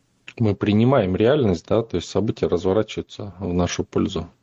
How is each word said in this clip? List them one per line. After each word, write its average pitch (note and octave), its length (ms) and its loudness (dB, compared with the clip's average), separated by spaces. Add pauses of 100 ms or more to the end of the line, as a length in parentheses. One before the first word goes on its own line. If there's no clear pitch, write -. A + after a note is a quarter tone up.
(380)
мы G#2 160 2
принимаем G#2 600 2
реальность, G#2+ 540 2
да, A2 140 2
то - 140 -6
есть - 120 -4
события G#2+ 380 -2
разворачиваются F#2 920 -2
в F#2 140 -4
нашу F2 320 0
пользу. F#2 440 -4 (140)